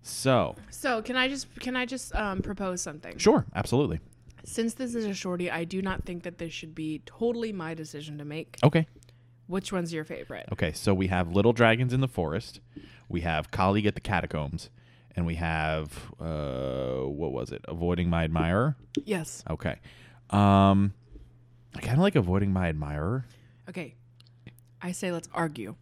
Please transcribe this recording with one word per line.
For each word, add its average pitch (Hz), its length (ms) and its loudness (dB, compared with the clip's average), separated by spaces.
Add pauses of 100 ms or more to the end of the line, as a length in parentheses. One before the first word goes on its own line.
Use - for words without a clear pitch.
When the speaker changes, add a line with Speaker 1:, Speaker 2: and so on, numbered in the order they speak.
Speaker 1:
So. 113 520 2 (140)
Speaker 2:
So 247 320 -2
can 247 160 -4
I 254 120 2
just, 269 200 -6 (120)
can 254 160 -4
I 247 100 0
just, 247 280 -8
um, 196 280 -2
propose 190 400 -4
something? - 340 -12
Speaker 1:
Sure, 226 380 6
absolutely. 101 460 2 (440)
Speaker 2:
Since 226 300 -2
this 240 200 -6
is 220 120 -2
a 196 80 -2
shorty, 180 360 -4
I 165 140 -4
do 190 160 -4
not 190 240 -4
think 175 200 -8
that 175 120 -10
this 165 160 -8
should 160 220 -12
be 156 320 -6
totally 233 480 -4
my 165 180 -6
decision 156 460 -10
to 147 80 -10
make. 151 360 -10
Speaker 1:
Okay. 160 240 6 (600)
Speaker 2:
Which 190 260 -6
one's 170 220 -2
your 156 100 -6
favorite? - 480 -12
Speaker 1:
Okay, 82 200 0
so 104 200 0
we 95 140 2
have 90 260 0
Little 104 220 6
Dragons 120 400 4
in 131 80 2
the 131 60 0
Forest, 85 520 -4 (480)
we 87 140 -2
have 78 280 0
Colleague 101 360 4
at 98 80 2
the - 80 -10
Catacombs, 80 680 -4 (480)
and 87 80 0
we 82 120 -2
have, 80 760 -2 (100)
uh, 65 840 -4
what 71 260 -4
was 62 180 -6
it? - 160 -10
Avoiding 85 440 0
My 85 140 2
Admirer? 85 520 2 (300)
Speaker 2:
Yes. 180 420 -4
Speaker 1:
Okay. - 280 -4 (520)
Um, 98 640 6 (840)
I - 60 -8
kinda 123 220 2
like 202 120 4
Avoiding 98 380 4
My 92 160 2
Admirer. 76 560 -2 (440)
Speaker 2:
Okay. 175 280 -12 (840)
I 180 120 -6
say 185 180 -4
let's 165 240 -6
argue. 147 480 -4